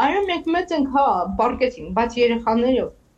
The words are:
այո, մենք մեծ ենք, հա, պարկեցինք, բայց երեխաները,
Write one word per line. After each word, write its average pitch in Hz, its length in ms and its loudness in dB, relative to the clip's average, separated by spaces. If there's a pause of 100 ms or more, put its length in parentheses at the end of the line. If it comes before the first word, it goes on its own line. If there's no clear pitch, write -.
այո, 392 240 0
մենք 330 260 -4
մեծ 349 220 -4
ենք, 269 180 0
հա, 277 80 4 (380)
պարկեցինք, 240 580 -2
բայց 233 220 -2
երեխաները, 233 680 2 (300)